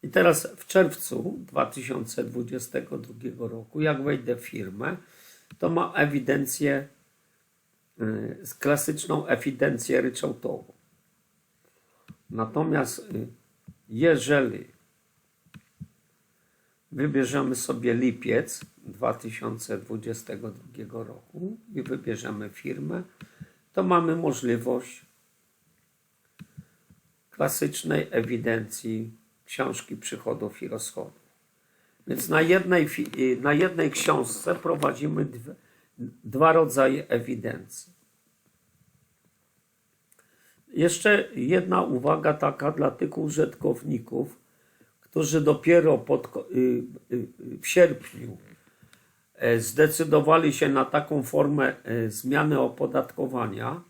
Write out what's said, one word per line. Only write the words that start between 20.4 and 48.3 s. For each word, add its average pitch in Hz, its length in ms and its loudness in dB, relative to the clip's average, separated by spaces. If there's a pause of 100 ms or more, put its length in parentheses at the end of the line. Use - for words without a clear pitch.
drugiego 113 520 -14
roku 175 540 -12 (180)
i 139 60 -6
wybierzemy 107 680 -6
firmę, 151 540 -8 (680)
to 190 100 2
mamy 170 320 4
możliwość 123 920 -2 (2250)
klasycznej 147 800 -2
ewidencji 113 1000 -2 (340)
książki - 520 -6
przychodów - 680 -8
i - 40 -8
rozchodów. - 640 -10 (800)
Więc - 220 -4
na 156 120 4
jednej 180 460 4
fi-, - 320 -6
y, 127 220 2
na 143 120 2
jednej 165 380 2
książce 147 640 0
prowadzimy 151 720 -2
dwa, 120 280 -14 (680)
dwa 135 300 4
rodzaje 139 540 4
ewidencji. - 840 -4 (2750)
Jeszcze 175 680 4
jedna 180 460 2
uwaga 151 520 2
taka 143 380 0
dla 143 200 0
tych - 260 -4
użytkowników, 147 1200 -2 (600)
którzy 156 400 0
dopiero 151 560 6
pod 135 300 0
ko-, - 240 -10
y, - 40 -4 (560)
y, 120 40 -2
y, - 460 -8
w - 60 -8
sierpniu, - 680 4 (1000)